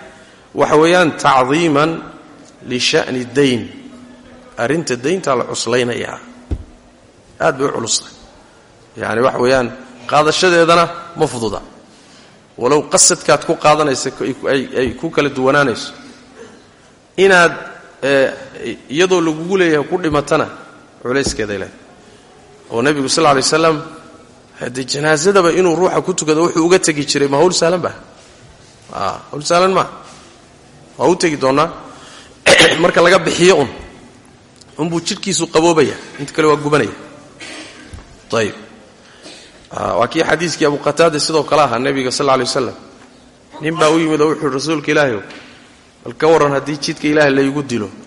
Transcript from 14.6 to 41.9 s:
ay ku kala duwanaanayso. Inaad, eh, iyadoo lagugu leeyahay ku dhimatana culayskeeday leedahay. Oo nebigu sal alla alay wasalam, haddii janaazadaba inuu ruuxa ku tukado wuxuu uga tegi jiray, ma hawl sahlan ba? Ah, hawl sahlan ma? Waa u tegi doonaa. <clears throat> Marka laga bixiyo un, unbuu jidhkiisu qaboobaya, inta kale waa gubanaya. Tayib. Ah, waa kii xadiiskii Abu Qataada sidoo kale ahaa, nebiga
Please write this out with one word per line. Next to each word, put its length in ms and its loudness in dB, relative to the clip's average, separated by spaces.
ay 140 0
ku 160 -8
kala 200 0
duwanaanayso. 640 0
Inaad, 360 6
eh, 260 2
iyadoo 300 2
lagugu 360 -2
leeyahay 320 2
ku 100 -4
dhimatana 480 0
culayskeeday 560 -4
leedahay. 240 -12
Oo 100 -2
nebigu 260 0
sal 160 0
alla 60 6
alay 120 2
wasalam, 400 0
haddii 240 -8
janaazadaba 680 2
inuu 240 2
ruuxa 240 2
ku 140 -4
tukado 300 0
wuxuu 200 0
uga 140 4
tegi 260 -2
jiray, 240 0
ma 80 0
hawl 160 4
sahlan 280 0
ba? 120 -6
Ah, 280 -6
hawl 140 -10
sahlan 280 2
ma? 120 2
Waa 120 0
u 80 2
tegi 200 -2
doonaa. 320 0
<clears throat> 360 4
Marka 220 4
laga 160 6
bixiyo 380 4
un, 120 2
unbuu 220 -2
jidhkiisu 520 -4
qaboobaya, 400 2
inta 140 -10
kale 160 2
waa 80 4
gubanaya. 380 -2
Tayib. 240 -2
Ah, 300 -4
waa 80 2
kii 160 -2
xadiiskii 420 -2
Abu 120 0
Qataada 420 0
sidoo 220 0
kale 200 2
ahaa, 160 0
nebiga 320 -2